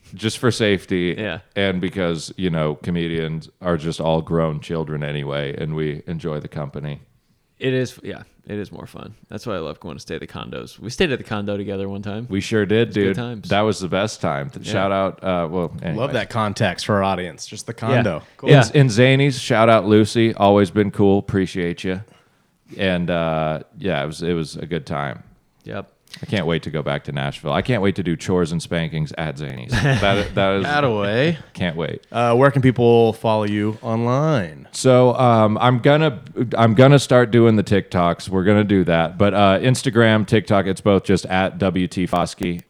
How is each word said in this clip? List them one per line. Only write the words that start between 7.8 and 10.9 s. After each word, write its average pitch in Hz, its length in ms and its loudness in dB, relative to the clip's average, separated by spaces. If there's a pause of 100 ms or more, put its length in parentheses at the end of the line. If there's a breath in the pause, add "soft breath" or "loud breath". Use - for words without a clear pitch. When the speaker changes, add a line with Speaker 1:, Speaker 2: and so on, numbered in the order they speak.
Speaker 2:
yeah, - 220 -14 (220)
it 104 120 -10
is 98 120 -12
more 67 160 -16
fun. - 280 -20 (160)
That's - 160 -14
why 107 80 -6
I 87 60 -6
love 78 200 -10
going 73 160 -14
to - 40 -18
stay - 160 -12
at - 40 -12
the 78 60 -12
condos. 62 520 -14
We 104 120 -14